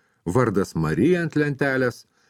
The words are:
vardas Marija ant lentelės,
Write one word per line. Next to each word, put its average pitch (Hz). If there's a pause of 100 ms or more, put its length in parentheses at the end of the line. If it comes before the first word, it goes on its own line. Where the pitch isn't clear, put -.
(260)
vardas 98
Marija 95
ant 151
lentelės, 131 (260)